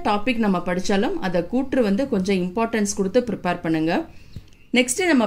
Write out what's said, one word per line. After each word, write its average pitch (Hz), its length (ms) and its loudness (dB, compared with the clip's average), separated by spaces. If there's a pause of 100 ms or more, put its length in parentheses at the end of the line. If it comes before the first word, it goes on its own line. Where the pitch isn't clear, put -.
டாபிக் 226 400 0
நம்ம 190 220 2
படிச்சாலும் 196 500 0 (100)
அதை 180 140 0 (120)
கூற்று 262 340 0
வந்து 196 160 2 (100)
கொஞ்சம் 190 320 0
இம்பார்ட்டன்ஸ் 214 540 -2
கொடுத்து 196 300 2
ப்ரிப்பேர் 180 360 -4
பண்ணுங்க. 160 280 0 (840)
நெக்ஸ்ட் 254 260 2 (100)
நம்ம 247 140 4